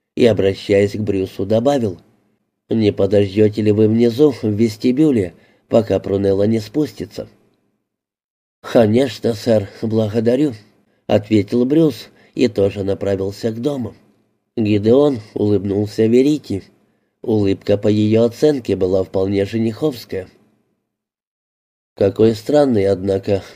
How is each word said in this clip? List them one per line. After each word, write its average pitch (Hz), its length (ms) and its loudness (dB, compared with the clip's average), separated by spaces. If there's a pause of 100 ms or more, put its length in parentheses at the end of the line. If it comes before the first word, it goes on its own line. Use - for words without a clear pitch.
(160)
И, 123 100 2
обращаясь 101 680 2
к 104 60 -8
Брюсу, 98 460 -4
добавил: 117 540 -2 (720)
"Не 110 220 2
подождете 104 680 0
ли 107 100 2
вы 107 160 4
внизу, 117 440 2
в 117 120 -10
вестибюле, 113 920 0 (340)
пока 107 300 2
Прунелла 98 440 0
не 110 160 0
спустится?" 135 720 -8 (1300)
"Конечно, 117 720 0
сэр, 107 360 0 (120)
благодарю", 113 720 0 (540)
ответил 110 580 0
Брюс 151 440 0 (240)
и 127 140 0
тоже 101 360 -2
направился 98 680 -4
к 113 100 -10
дому. 127 320 -6 (640)
Гидеон 113 640 2 (160)
улыбнулся 104 720 -2
Верите. 127 560 0 (580)
Улыбка, 104 560 0
по 107 100 -4
ее 107 360 2
оценке, 120 520 0
была 95 280 -2
вполне 98 420 -2
жениховская. 110 800 -6 (1700)
"Какой 110 400 2
странный, 131 520 0
однако, 98 560 -2 (120)